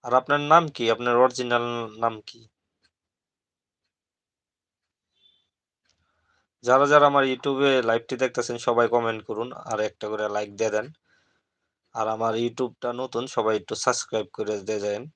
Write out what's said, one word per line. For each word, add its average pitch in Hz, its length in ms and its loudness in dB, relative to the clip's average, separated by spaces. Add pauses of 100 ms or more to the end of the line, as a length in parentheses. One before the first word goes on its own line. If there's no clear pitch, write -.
আর 123 100 -2
আপনার 143 340 2
নাম 165 240 6
কি? - 180 -6
আপনার 120 280 0
অরিজিনাল 123 480 2 (320)
নাম 113 160 -2 (100)
কি? - 160 -20 (4000)
যারা, 131 240 4
যারা 147 200 8
আমার 143 180 4
YouTube-এ 135 460 0 (120)
লাইভটি 117 340 0
দেখতেছেন, 123 420 -4
সবাই 117 300 2
কমেন্ট 113 340 0
করুন 110 240 -6 (180)
আর 113 160 -4
একটা 107 260 -6
করে 107 220 -4
লাইক 104 260 -4
দিয়ে 107 160 -2
দেন। 107 140 -2 (1080)
আর 110 120 -2
আমার 110 280 -2
YouTube-টা 120 580 -4
নতুন, 123 340 -6
সবাই 110 280 0
একটু 104 200 -4
সাবস্ক্রাইব 113 580 -2
করে 107 240 -4
দিয়ে 101 240 -6
যায়েন। 104 220 -4 (120)